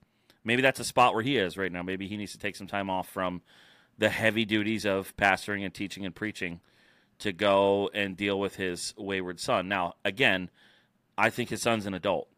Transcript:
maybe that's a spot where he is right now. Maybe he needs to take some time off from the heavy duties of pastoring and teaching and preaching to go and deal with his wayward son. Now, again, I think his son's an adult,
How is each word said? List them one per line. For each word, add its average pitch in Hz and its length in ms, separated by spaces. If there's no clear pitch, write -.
maybe 117 180
that's 131 180
a 120 40
spot 120 300
where 110 100
he 135 140
is 92 200
right 95 140
now. 87 120
Maybe 95 240
he 104 100
needs 101 160
to - 40
take 101 180
some 98 120
time 98 220
off 92 180
from 90 340
the 107 120
heavy 110 360
duties 107 400
of 98 320
pastoring 98 460
and 92 100
teaching 98 320
and 87 80
preaching 90 460
to 104 140
go 98 600
and 98 220
deal 98 240
with 98 160
his 90 420
wayward 95 420
son. 98 280
Now, 92 280
again, 98 440
I 110 120
think 113 200
his 110 120
son's 113 240
an 101 80
adult, 90 440